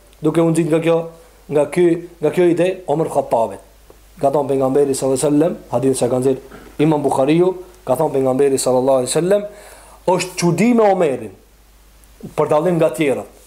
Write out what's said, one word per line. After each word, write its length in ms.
duke 180
u 100
nxit 160
nga 140
kjo, 280
nga 180
ky, 420
nga 100
kjo 140
ide, 420
Omer 220
Khattabit. 600
Ka 80
thonë 240
pejgamberi 420
sallallahu 220
alaihi 160
wasallam, 220
hadith 240
që 140
ka 100
nxjerr 180
Imam 180
Buhariu, 520
ka 80
thonë 220
pejgamberi 400
sallallahu 420
alaihi 120
wasallam, 300
"Është 300
çudi 380
me 180
Omerin, 400
për 120
dallim 280
nga 140
tjerët." 380